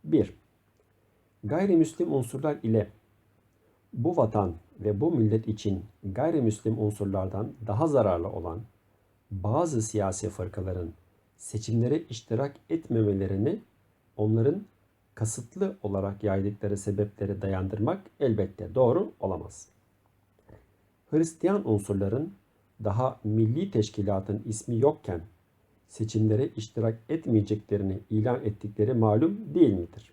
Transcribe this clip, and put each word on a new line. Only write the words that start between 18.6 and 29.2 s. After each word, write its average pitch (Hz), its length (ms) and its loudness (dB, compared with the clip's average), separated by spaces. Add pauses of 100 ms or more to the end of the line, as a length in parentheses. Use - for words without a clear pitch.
doğru 131 460 4
olamaz. 85 480 -6 (1400)
Hristiyan 170 600 0
unsurların 104 640 0 (500)
daha 120 400 0
milli 113 460 2
teşkilatın 101 760 0
ismi 113 320 -4
yokken 110 440 0 (680)
seçimlere 110 560 0
iştirak 113 500 -4 (100)
etmeyeceklerini 104 920 0 (100)
ilan 117 340 0
ettikleri 107 500 -2
malum 143 600 2